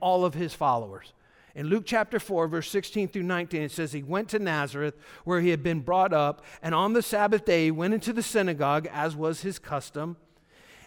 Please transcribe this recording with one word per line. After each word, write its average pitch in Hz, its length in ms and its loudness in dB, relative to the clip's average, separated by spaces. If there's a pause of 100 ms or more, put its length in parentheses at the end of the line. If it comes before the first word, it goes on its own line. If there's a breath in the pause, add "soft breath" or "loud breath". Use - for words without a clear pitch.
all 180 240 4
of 165 100 2
his 160 200 -4
followers. 117 580 -2 (420 soft breath)
In 147 140 -6
Luke 202 180 2
chapter 220 320 0
four, 165 300 0
verse 156 200 -4
sixteen 202 380 -2
through 185 160 -4
nineteen, 175 400 -2
it 147 80 -4
says, 156 220 -6
"He 147 100 -6
went 185 280 -4
to 214 100 0
Nazareth, 147 560 -2 (260 loud breath)
where 175 180 0
he 175 100 4
had 160 120 2
been 165 180 0
brought 185 320 2
up, 147 320 2 (180 loud breath)
and 165 120 -2
on 196 200 4
the 233 80 4
Sabbath 208 420 2
day 165 220 4
he 160 40 4
went 170 240 0
into 226 180 -2
the 226 120 -2
synagogue, 160 680 0
as 151 220 -2
was 160 280 -4
his 185 180 -6
custom. 151 560 -8 (720 loud breath)